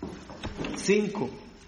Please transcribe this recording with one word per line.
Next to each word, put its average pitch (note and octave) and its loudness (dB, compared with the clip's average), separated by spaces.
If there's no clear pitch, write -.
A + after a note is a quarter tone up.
cinco. G3 4